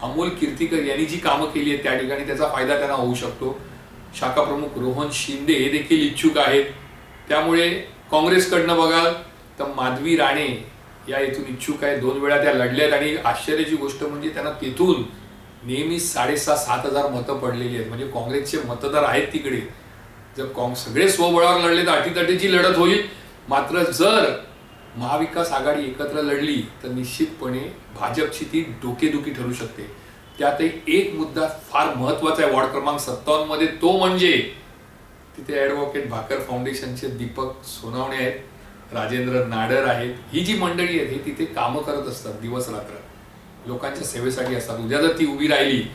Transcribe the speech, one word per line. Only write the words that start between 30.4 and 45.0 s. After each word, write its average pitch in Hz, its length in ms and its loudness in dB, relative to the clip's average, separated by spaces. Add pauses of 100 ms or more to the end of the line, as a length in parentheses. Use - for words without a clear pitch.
एक 175 260 2
मुद्दा 156 340 -2 (220)
फार 147 240 2
महत्त्वाचा 156 480 0
आहे 143 100 4
वॉर्ड 131 180 2
क्रमांक 143 300 -2
सत्तावन्न 151 480 0
मध्ये, 156 180 2
तो 175 320 4
म्हणजे 180 540 2 (840)
तिथे 143 240 -4
ॲडव्होकेट 139 500 -2
भाकर 113 280 -4
फाउंडेशनचे 127 680 -6
दीपक 123 560 -8
सोनावणे 127 520 -8
आहेत, 127 180 -2 (580)
राजेंद्र 123 520 -2
नाडर 117 400 0
आहेत. 123 300 0 (180)
ही 165 80 0
जी 185 140 0
मंडळी 175 460 0
आहेत, 135 120 -2
ही 139 60 -4
तिथे 151 260 -6
कामं 131 380 -2
करत 139 240 -4
असतात 113 360 -10
दिवस 120 260 -6
रात्र, 104 260 -10 (720)
लोकांच्या 139 380 -8
सेवेसाठी 127 500 -4
असतात. 113 240 -6
उद्या 117 220 -2